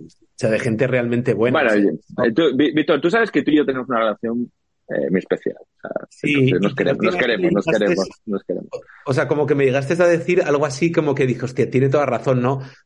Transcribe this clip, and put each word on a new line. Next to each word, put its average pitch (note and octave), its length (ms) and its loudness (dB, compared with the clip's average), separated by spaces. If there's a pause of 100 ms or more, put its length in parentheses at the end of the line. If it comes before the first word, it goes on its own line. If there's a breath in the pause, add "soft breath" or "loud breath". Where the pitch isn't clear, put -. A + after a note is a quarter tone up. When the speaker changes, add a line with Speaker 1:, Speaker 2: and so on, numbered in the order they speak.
(340)
Speaker 1:
sea, - 160 -2
de A2 80 0
gente A#2 280 0
realmente A#2+ 480 0
buena, B2 260 2
Speaker 2:
Bueno, B2+ 80 2
Speaker 1:
o G#2+ 60 4
sea, G#2 80 4
Speaker 2:
oye, - 160 0 (180)
Speaker 1:
¿no? - 80 0
Speaker 2:
eh, A#2 80 2
tú, D#3+ 100 2 (140)
Vi-, C#3 160 2
Víctor, D3+ 300 0
tú E3+ 80 2
sabes A3+ 200 0
que C#3+ 120 2
tú D3 80 0
y D3+ 80 2
yo C3+ 80 2
tenemos C3 240 -4
una A#2 80 0
relación, A2+ 520 -2 (380)
eh, C#2+ 220 -4
muy F#2 80 0
especial. - 420 -4
O - 220 -20
sea, - 80 -12 (180)
Speaker 1:
Sí, - 240 -6
Speaker 2:
entonces C3+ 300 2
nos G3+ 100 0
Speaker 1:
y - 20 -12
Speaker 2:
queremos, - 300 -2
nos - 100 2
Speaker 1:
encima - 120 -4
Speaker 2:
queremos, A3 260 0
nos - 140 0
Speaker 1:
llegaste, A2 180 0
Speaker 2:
queremos, F#2+ 240 0 (160)
nos G2+ 200 -6
queremos. - 240 -8 (360 loud breath)
Speaker 1:
o C#3+ 80 -2
sea, C#3 160 0
como D3+ 180 0
que D3 80 0
me C#3 120 2
llegaste C#3 360 0
a F3 40 6
decir F3 360 2
algo D3 220 0
así, D3+ 260 -2
como D#3 240 0
que C3+ 120 2
dijo, B2 180 -2
"Hostia, A#2 260 -2
tiene C3+ 200 2
toda D3 160 2
razón", B2 340 0
¿no? C3+ 200 0 (260 loud breath)